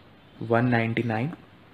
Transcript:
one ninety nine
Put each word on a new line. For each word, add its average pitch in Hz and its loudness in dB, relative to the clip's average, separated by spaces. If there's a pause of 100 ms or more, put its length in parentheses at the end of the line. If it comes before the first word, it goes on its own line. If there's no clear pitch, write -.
(420)
one 117 2
ninety 117 0
nine 117 -2 (420)